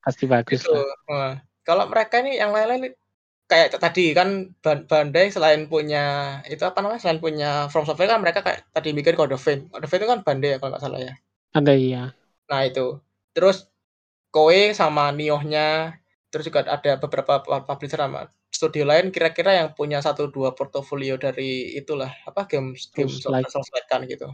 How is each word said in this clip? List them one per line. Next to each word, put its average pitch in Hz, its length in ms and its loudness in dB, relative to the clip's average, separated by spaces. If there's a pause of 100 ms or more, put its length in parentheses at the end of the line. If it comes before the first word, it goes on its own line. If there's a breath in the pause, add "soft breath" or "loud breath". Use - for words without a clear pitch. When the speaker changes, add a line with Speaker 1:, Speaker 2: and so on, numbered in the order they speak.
Speaker 1:
Pasti - 200 -2 (100)
bagus 120 300 0
Speaker 2:
Itu, 160 80 2
Speaker 1:
lah. 143 120 2 (240)
Speaker 2:
heeh. 139 400 -6 (160)
Kalau 185 260 2
mereka 220 320 2
ini 269 160 -4
yang 208 140 0
lain-lain 226 340 0
nih, 254 40 -12 (580)
kayak 165 260 6
t-, - 60 -4
tadi 175 220 2 (120)
kan 185 120 4 (360)
Ban-, 151 260 0
Bandai 156 440 4
selain 156 380 4
punya, 143 680 -2 (100)
itu 147 160 -8
apa 180 160 -2
namanya, 214 220 -4
selain 160 200 0
punya 147 500 -2
From 156 140 2
Software 170 240 0
kan 226 140 4
mereka 175 220 0
kayak - 280 -4
tadi 156 220 -2
bikin 160 220 2
Code 139 180 2
of 131 60 -10
Fame. 143 280 0
Code 151 160 -12
of 143 40 -8
Fame 185 120 0
itu 220 100 0
kan 240 140 0
Bandai 139 280 0
ya, 131 40 -6
kalau 135 160 -6
nggak 135 100 -10
salah 135 180 -8
ya? 131 120 -12 (400)
Speaker 1:
Bandai, 143 260 6 (120)
ya. 123 120 -6 (460)
Speaker 2:
Nah, 135 160 -2
itu. 131 340 -4 (340)
Terus 185 360 2 (640)
Koei 180 400 6
sama 151 360 2
Nioh-nya, 151 880 -2 (320)
terus 156 180 -8
juga 147 180 2
ada 139 360 0
beberapa 143 400 0
pu-, 135 260 -2
publisher 143 320 -6
sama 139 300 -6 (200)
studio 151 340 -2
lain 175 300 6
kira-kira 170 420 2
yang 160 120 2 (100)
punya 147 260 -2
satu 147 300 -2
dua 131 240 -2
portofolio 139 600 -6
dari 131 640 -6
itulah, 135 300 -6 (180)
apa, 196 220 -6
game, 135 240 -4 (200)
game 139 160 -2
Speaker 1:
Souls-like. 131 360 -2
Speaker 2:
Souls-, - 40 -12
Souls-like 135 400 -6
kan 131 160 0
gitu. 127 280 -12